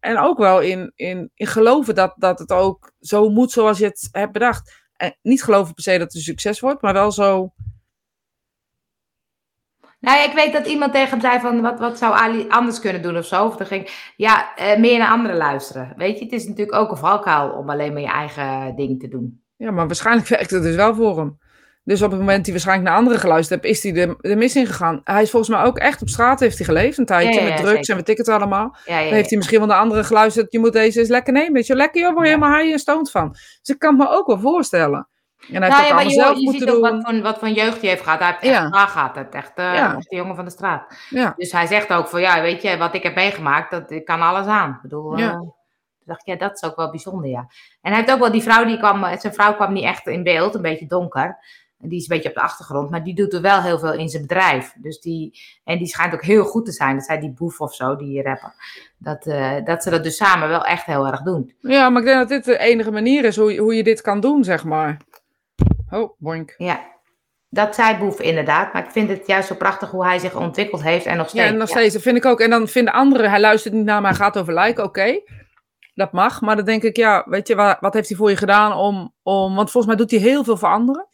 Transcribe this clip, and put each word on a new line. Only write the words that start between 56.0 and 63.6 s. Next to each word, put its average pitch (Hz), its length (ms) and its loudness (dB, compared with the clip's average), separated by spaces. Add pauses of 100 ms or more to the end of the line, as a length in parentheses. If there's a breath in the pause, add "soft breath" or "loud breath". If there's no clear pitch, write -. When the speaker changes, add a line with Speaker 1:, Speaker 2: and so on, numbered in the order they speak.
Speaker 2:
ook - 100 -8
heel 202 200 4
goed 220 200 -4
te 208 80 -10
zijn. 135 240 -2
Dat 135 80 -6
zei 156 160 -4
die 147 120 -10
Boef 165 280 -8
of 147 140 -10
zo, 131 220 -4
die 139 260 -8
rapper. 135 300 -8 (460 loud breath)
Dat, 147 280 -12
eh, 139 280 -4 (100)
dat 170 180 -4
ze 185 80 -4
dat 165 120 0
dus 160 140 -6
samen 185 320 2
wel 165 160 0
echt 175 200 -2
heel 139 220 -2
erg 135 160 -6
doen. 160 380 -6
Speaker 1:
Ja, 262 300 2
maar 247 100 2
ik 226 60 -2
denk 269 120 4
dat 247 100 0
dit 269 160 -4
de 247 140 2
enige 226 320 2
manier 240 340 0
is 214 120 2
hoe, 214 220 2
hoe 220 160 2